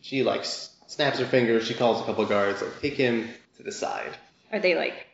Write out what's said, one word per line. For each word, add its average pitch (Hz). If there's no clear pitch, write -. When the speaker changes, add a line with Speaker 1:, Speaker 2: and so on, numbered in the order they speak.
Speaker 1:
She, 135
like, 107
s-, -
snaps 139
her 127
fingers. 117
She 117
calls 113
a -
couple 110
of 101
guards. 101
Like, -
take 143
him 117
to -
the -
side. -
Speaker 2:
Are 214
they, 175
like, -